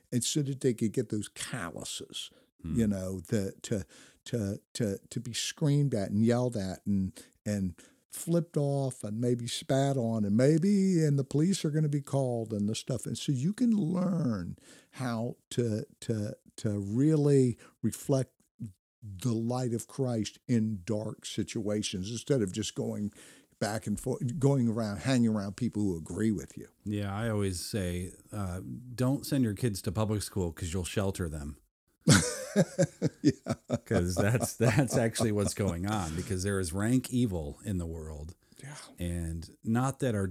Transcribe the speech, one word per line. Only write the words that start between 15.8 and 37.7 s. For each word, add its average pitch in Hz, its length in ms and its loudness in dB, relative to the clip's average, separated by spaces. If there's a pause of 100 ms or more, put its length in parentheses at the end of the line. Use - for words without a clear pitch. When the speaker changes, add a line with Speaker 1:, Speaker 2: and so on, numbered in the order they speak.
Speaker 1:
to, 107 340 -2 (220)
to 104 220 -2
really 135 800 4 (240)
reflect 131 500 0 (720)
the 101 300 -4
light 117 400 -2
of 117 140 -4
Christ 120 500 -2 (100)
in 110 380 0
dark 107 400 -4
situations 104 840 -4
instead 120 320 0
of 95 80 -2
just 104 240 -4
going 107 360 -4 (480)
back 107 280 -2
and 104 120 -2
forth, 127 380 -4
going 135 320 4
around, 107 300 -2
hanging 123 300 2
around 101 260 -2
people 110 260 -2
who 95 160 0
agree 90 340 -2
with - 240 -4
you. - 120 -14 (180)
Speaker 2:
Yeah, 101 300 -2
I 113 140 -2
always 101 300 0
say, 90 520 -4 (200)
uh, 95 280 -6 (340)
don't 127 320 0
send 135 180 0
your 107 120 2
kids 101 280 -2
to 101 80 -2
public 107 300 0
school 87 300 -2
'cause 82 200 -6
you'll 90 120 -2
shelter 95 460 -2
them. 76 280 -8 (480)
Speaker 1:
<laughs> - 100 10 (1080)
Yeah. - 320 2 (320)
Speaker 2:
'Cause 90 300 0
that's, 107 400 2
that's 120 420 4
actually 117 340 2
what's 101 220 0
going 90 340 0
on, 92 280 -2
because 90 280 -4
there 98 160 0
is 90 140 -2
rank 113 380 2
evil 92 520 -2
in 104 140 -2